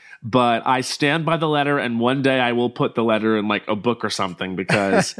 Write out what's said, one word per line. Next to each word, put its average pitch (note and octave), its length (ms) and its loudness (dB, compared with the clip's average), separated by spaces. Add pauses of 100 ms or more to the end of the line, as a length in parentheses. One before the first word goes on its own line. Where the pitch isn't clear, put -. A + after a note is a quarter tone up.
(220)
But A#2+ 420 2
I C3 180 0
stand D3+ 440 0
by D#3+ 100 0
the D#3 120 -2
letter, C#3+ 300 0
and A#2+ 200 -2
one C3 240 0
day C3 160 2
I B2 140 2
will A#2+ 180 0
put B2+ 240 -2
the A#2+ 80 0
letter A2 340 2
in, G#2 120 -2
like, G#2 180 -2
a G#2+ 80 0
book A2+ 300 -2
or G#2+ 60 -2
something, F#2+ 440 -4
because G2 640 0